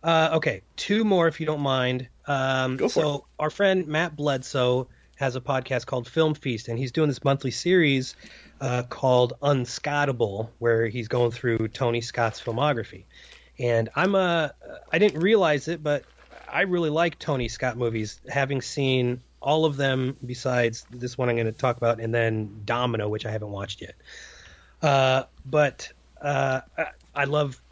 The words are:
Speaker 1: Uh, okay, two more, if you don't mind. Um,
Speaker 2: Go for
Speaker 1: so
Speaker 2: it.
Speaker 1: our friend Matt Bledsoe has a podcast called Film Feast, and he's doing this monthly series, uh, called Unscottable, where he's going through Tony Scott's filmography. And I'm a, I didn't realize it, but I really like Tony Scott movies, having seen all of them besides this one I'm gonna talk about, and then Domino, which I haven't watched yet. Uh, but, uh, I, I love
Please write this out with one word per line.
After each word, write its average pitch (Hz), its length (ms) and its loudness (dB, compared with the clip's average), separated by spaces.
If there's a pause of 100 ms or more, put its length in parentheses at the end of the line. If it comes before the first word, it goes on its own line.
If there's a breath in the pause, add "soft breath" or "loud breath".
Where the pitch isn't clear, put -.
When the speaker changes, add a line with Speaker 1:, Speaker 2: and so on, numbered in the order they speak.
Speaker 1:
Uh, 165 300 4
okay, 151 280 0 (140)
two 214 280 0
more, 185 240 4
if 156 120 -2
you 160 60 -4
don't 151 160 -2
mind. 127 460 0 (180)
Um, 131 520 0
Speaker 2:
Go 160 100 0
for - 140 0
Speaker 1:
so 147 140 0
Speaker 2:
it. 135 60 -6 (180)
Speaker 1:
our 151 100 0
friend 190 380 2
Matt 156 280 -2
Bledsoe 131 720 0 (280 soft breath)
has 131 200 -2
a 127 60 -6
podcast 131 440 -2
called 123 220 -4
Film 156 260 2
Feast, 123 360 -6
and 117 100 -4
he's 131 140 -4
doing 156 160 2
this 135 140 -4
monthly 139 280 0
series, 147 640 2 (460 loud breath)
uh, 123 220 -2
called 123 580 4
Unscottable, 127 1080 0 (100)
where 117 280 4
he's 113 220 -6
going 123 220 2
through 113 380 0
Tony 120 320 0
Scott's 117 400 -2
filmography. 117 600 -2 (540 loud breath)
And 117 380 0
I'm 190 200 2
a, 170 380 0 (380)
I 160 80 2
didn't 196 220 4
realize 175 460 4
it, 165 160 -6
but 147 220 -2 (440)
I 156 120 -2
really 180 280 0
like 160 300 0
Tony 127 300 -2
Scott 123 280 -4
movies, 113 520 -4
having 139 320 -2
seen 127 600 0 (200)
all 156 240 2
of 147 100 2
them 131 400 0 (100)
besides 123 640 -2
this 123 280 -10
one 127 120 0
I'm 117 60 2
gonna 113 160 0
talk 120 240 0
about, 117 240 0
and 113 140 -4
then 110 500 0
Domino, 117 460 -2
which 107 160 -6
I 113 60 -6
haven't 107 200 -6
watched 98 300 -10
yet. - 140 -16 (840 loud breath)
Uh, 135 420 4 (220)
but, 139 460 0 (300)
uh, 135 400 0 (160)
I, 160 80 -2 (280)
I 143 120 -2
love 143 340 -2 (120)